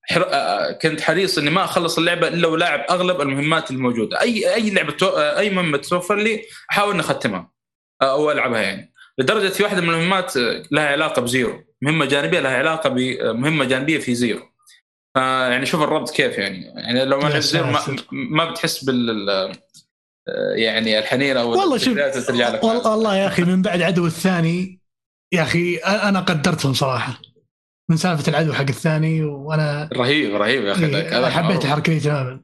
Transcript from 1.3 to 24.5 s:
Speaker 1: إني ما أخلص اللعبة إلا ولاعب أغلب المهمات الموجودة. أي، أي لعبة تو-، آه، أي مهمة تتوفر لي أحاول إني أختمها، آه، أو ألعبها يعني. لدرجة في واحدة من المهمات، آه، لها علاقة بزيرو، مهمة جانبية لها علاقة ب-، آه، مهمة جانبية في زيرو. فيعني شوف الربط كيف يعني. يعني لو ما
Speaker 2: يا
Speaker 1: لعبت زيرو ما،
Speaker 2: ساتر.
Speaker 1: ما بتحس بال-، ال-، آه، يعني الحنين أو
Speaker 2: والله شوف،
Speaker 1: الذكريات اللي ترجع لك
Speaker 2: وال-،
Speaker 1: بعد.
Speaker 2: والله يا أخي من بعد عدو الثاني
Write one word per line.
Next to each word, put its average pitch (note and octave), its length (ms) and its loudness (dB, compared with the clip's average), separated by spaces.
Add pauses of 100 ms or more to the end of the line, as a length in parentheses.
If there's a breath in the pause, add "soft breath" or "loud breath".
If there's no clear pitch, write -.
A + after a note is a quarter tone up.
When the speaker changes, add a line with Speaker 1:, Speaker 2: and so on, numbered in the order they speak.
Speaker 1:
إني D3+ 120 0
ما F3+ 140 2
أخلص E3+ 340 -2
اللعبة E3 300 2
إلا E3+ 200 2
ولاعب D#3+ 420 0
أغلب F3+ 320 0
المهمات D3 500 -2
الموجودة. B2 500 -2
أي، G#3 340 0
أي A3 140 0
لعبة E3 220 0
تو-، F#3 140 0
آه، D#3 340 0
أي G#3 100 2
مهمة F3 280 0
تتوفر F3+ 380 -2
لي G#3+ 260 0 (300 loud breath)
أحاول G3+ 200 2
إني F3+ 80 0
أختمها، A2 520 -4 (500)
آه، C3+ 100 4
أو D3+ 200 2
ألعبها B2 300 0
يعني. F#2+ 320 -6 (260 loud breath)
لدرجة G3 300 2
في F#3+ 140 0
واحدة G3+ 180 0
من E3+ 80 0
المهمات، F3+ 480 0
آه، A#2+ 340 -2
لها D3 160 0
علاقة C#3+ 340 0
بزيرو، A#2+ 420 -2 (180)
مهمة D3+ 240 0
جانبية D3+ 340 0
لها C3 180 0
علاقة D#3 320 0
ب-، B2+ 100 -2
آه، A#2+ 320 -2
مهمة C3+ 340 0
جانبية C3+ 340 0
في B2 160 -2
زيرو. A#2 260 0 (720 soft breath)
فيعني C3 520 0
شوف D3+ 160 0
الربط C#3+ 280 0
كيف C3 280 0
يعني. G2 280 -4
يعني B2+ 400 -2
لو C#3 140 2
ما D3 60 0
Speaker 2:
يا D3 40 2
Speaker 1:
لعبت D3+ 140 0
زيرو D#3+ 240 0
ما، D3 120 2
Speaker 2:
ساتر. C#3 320 -6
Speaker 1:
ما D3+ 400 -2
بتحس - 320 -6
بال-، B2 260 0
ال-، G2+ 200 -4
آه، - 1300 -6
يعني A2 440 0
الحنين C3+ 380 0
أو A#2 140 0
Speaker 2:
والله E4+ 260 2
شوف، - 100 0
Speaker 1:
الذكريات C#3+ 280 0
اللي B2 100 -4
ترجع A#2+ 240 2
لك A2 140 -2
Speaker 2:
وال-، A3+ 200 2
Speaker 1:
بعد. A3+ 40 2
Speaker 2:
والله G#3+ 300 2
يا G3 100 2
أخي F3 160 0
من F#3 180 2
بعد F3+ 200 0
عدو F3 240 2
الثاني E3+ 760 0 (500)